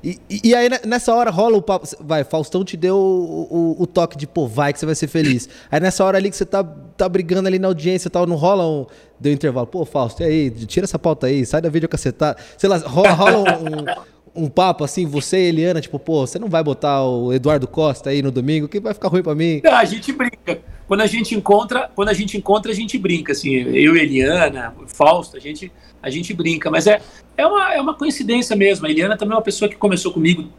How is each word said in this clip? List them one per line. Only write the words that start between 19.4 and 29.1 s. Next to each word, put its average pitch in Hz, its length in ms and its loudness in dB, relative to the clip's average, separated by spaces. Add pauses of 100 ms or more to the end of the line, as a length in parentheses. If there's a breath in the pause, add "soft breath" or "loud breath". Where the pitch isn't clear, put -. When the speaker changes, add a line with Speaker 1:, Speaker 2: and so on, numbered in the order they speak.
Speaker 2:
Não, 320 140 4
a 240 80 6
gente 220 300 -4
brinca. 240 480 -6 (260 soft breath)
Quando 196 140 0
a 214 40 2
gente 220 300 -2
encontra, 208 580 2
quando 202 160 -2
a 208 40 2
gente 202 240 -4
encontra, 202 340 0
a 196 40 -2
gente 220 220 -6
brinca, 170 360 -2
assim, 135 200 -4
eu 131 420 2
e 165 40 4
Eliana, 135 840 0
o - 60 -20
Fausto, 156 500 2
a - 20 -16
gente, 151 320 -14 (300 soft breath)
a - 80 -8
gente 170 240 -6
brinca, 165 380 -2
mas 185 160 2
é, 208 120 6 (380 loud breath)
é 294 80 2
uma, 381 300 2
é 294 40 0
uma 302 140 -2
coincidência 240 640 -2
mesmo. 196 320 2
A - 20 -2
Eliana 175 260 2